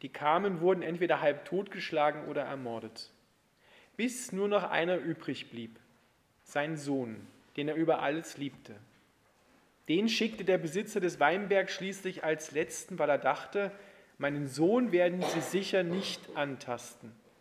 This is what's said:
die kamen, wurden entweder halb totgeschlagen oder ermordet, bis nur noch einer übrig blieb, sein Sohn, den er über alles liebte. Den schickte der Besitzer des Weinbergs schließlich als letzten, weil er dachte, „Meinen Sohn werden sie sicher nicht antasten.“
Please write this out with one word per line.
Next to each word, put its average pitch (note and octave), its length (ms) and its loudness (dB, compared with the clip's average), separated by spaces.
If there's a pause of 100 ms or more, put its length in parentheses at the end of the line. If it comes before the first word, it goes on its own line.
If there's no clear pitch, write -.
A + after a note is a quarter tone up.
die C#3 80 -10
kamen, E3+ 500 2
wurden F3+ 220 4
entweder E3 400 0
halb D3 240 2
totgeschlagen D3+ 800 0
oder D3 160 -4
ermordet, A#2+ 680 -8 (840)
bis A#3+ 360 -4
nur G3 160 0
noch G3+ 160 4
einer E3+ 340 2
übrig D3+ 500 -6
blieb, A2+ 300 -12 (640)
sein D3+ 340 -4
Sohn, B2 500 -4 (300)
den D3 120 -2
er D#3 60 -2
über D#3+ 280 4
alles D#3 340 -4
liebte. C#3 380 -10 (1120)
Den G3+ 220 4
schickte A3 340 -2
der F#3 140 6
Besitzer F#3 420 -2
des F3 180 0
Weinbergs F#3+ 540 4
schließlich F#3 500 -6
als D#3 300 0
letzten, E3+ 460 -4
weil D3+ 100 4
er C#3 80 6
dachte, E3 560 0 (460)
„Meinen C#3+ 280 -2
Sohn F3+ 460 2
werden F3 300 4
sie D#3+ 180 0
sicher F#3+ 440 0
nicht F#3+ 520 -4
antasten.“ B2 760 -6 (280)